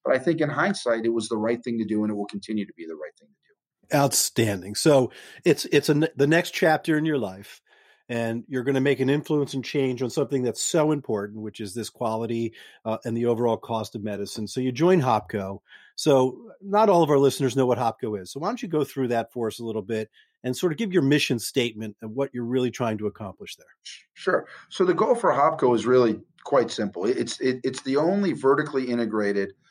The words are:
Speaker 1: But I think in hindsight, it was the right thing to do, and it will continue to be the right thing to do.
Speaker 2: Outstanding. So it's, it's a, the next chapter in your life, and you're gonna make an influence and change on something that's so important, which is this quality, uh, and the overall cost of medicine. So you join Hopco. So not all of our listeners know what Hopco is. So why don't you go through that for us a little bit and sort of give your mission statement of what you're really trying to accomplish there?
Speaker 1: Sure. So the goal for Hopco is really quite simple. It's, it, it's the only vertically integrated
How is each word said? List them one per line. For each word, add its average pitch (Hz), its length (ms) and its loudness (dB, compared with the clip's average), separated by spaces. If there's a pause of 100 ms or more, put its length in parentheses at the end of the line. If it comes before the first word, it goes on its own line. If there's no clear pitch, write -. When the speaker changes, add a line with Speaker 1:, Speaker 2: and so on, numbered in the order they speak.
Speaker 1:
But 131 100 2
I 131 40 2
think 156 220 0
in 147 100 0
hindsight, 147 540 -2
it 113 80 2
was 113 160 -2
the 113 100 -4
right 117 240 -2
thing 117 160 -6
to 110 60 -2
do, 107 200 -2
and 107 60 -2
it 104 40 -4
will 101 120 -6
continue 104 400 -6
to - 80 -16
be 82 120 -16
the 82 80 -12
right 76 240 -14
thing - 100 -20
to - 60 -20
do. - 640 -10
Speaker 2:
Outstanding. 104 800 0
So 135 340 4 (340)
it's, - 220 2
it's 147 220 2
a, 156 260 2
the 139 140 2
next 165 240 2
chapter 156 440 2
in 151 80 0
your 151 140 0
life, 98 420 -8 (480)
and 117 380 -4
you're 127 160 -4
gonna 135 180 2
make 135 200 2
an 131 100 2
influence 147 420 0
and 131 120 -6
change 131 360 -2
on 123 100 -2
something 135 340 -2
that's 117 180 -4
so 156 300 2
important, 107 480 -4
which 107 200 -12
is 101 140 -10
this 113 160 -8
quality, 113 640 -4 (300)
uh, 110 200 -4
and 117 120 -4
the 117 100 -2
overall 117 300 2
cost 113 400 -6
of 104 80 -8
medicine. 101 420 -6
So 127 140 -6
you 127 100 -2
join 160 320 4
Hopco. 101 560 -2 (380)
So 131 560 2 (100)
not 202 260 2
all 175 140 8
of 147 80 4
our 143 80 6
listeners 135 380 4
know 131 100 4
what 123 120 2
Hopco 120 400 -4
is. 90 120 -14
So - 100 -12
why 175 80 -4
don't 240 140 -6
you 214 60 -8
go 151 160 0
through 131 240 -4
that 117 240 -2
for 117 160 -4
us 107 100 -8
a 117 60 -10
little 110 180 -6
bit 110 260 -4 (360)
and 127 120 -2
sort 175 160 0
of 143 60 -8
give 208 140 -4
your 180 100 4
mission 135 380 2
statement 110 600 -4
of 110 120 -10
what 135 200 -4
you're 123 120 -6
really 123 260 0
trying 113 280 -2
to 107 80 -4
accomplish 101 500 -12
there? - 100 -20 (480)
Speaker 1:
Sure. - 320 -2 (240)
So - 140 0
the 180 100 4
goal 220 220 2
for 175 160 2
Hopco 135 420 2
is 107 100 0
really 120 360 4 (240)
quite 127 260 2
simple. 98 340 -4
It's, 120 360 -2
it, 127 240 0
it's 131 180 -6
the 135 160 -2
only 185 340 2
vertically 139 520 2
integrated 104 680 -2 (180)